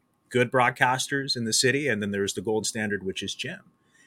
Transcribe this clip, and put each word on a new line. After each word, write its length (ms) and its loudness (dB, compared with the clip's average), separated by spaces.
good 200 2
broadcasters 840 2
in 80 -4
the 80 -2
city, 340 4
and 140 0
then 120 -2
there's 200 0
the 80 -6
gold 260 0
standard, 380 -4
which 180 -6
is 120 -6
Jim. 260 -8